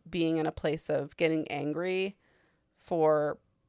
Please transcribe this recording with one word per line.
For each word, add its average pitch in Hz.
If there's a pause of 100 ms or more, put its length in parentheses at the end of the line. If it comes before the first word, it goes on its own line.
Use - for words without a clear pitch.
being 165
in 160
a -
place -
of 143
getting 160
angry 180 (640)
for 156 (320)